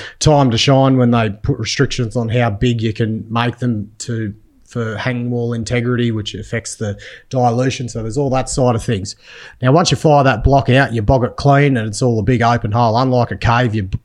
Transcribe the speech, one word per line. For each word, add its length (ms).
time 320
to 60
shine 400
when 140
they 180
put 300
restrictions 560
on 140
how 200
big 320
you 120
can 380
make 260
them 420
to, 340
for 300
hanging 360
wall 200
integrity, 600
which 220
affects 420
the 220
dilution. 600
So 120
there's 160
all 120
that 180
side 280
of 80
things. 340
Now, 120
once 180
you 60
fire 260
that 220
block 240
out, 240
you 80
bog 240
it 100
clean 400
and 120
it's 140
all 180
a 40
big 180
open 300
hole. 260
Unlike 340
a 60
cave, 380
you're 100
b-, 200